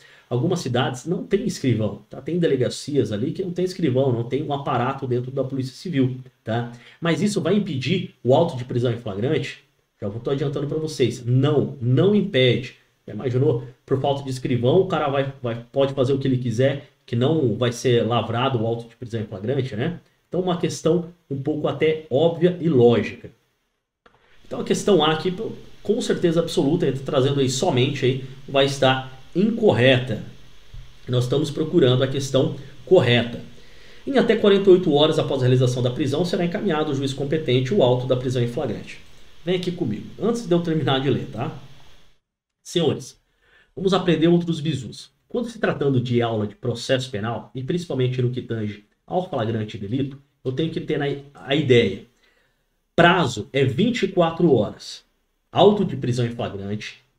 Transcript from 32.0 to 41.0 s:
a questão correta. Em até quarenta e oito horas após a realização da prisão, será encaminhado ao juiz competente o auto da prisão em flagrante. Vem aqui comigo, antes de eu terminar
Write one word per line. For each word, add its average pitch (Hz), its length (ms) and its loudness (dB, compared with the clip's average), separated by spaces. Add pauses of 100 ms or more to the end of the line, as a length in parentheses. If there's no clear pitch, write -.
a - 20 0
questão 131 500 0 (280)
correta. 120 560 4 (680)
Em 262 120 0
até 226 180 4
quarenta 196 320 4
e 180 60 12
oito 180 180 4
horas 151 260 4
após 139 220 0
a 123 60 2
realização 127 360 4
da 123 80 0
prisão, 147 360 -2
será 180 180 -2
encaminhado 156 460 -2
ao 135 40 -2
juiz 135 200 -2
competente 135 580 0
o 202 100 4
auto 127 240 2
da 131 80 2
prisão 123 280 -2
em 117 60 -2
flagrante. 117 500 -8 (480)
Vem 180 100 -2
aqui 175 160 -4
comigo, 123 320 -6 (160)
antes 233 260 -2
de 170 60 0
eu 170 80 4
terminar 143 400 0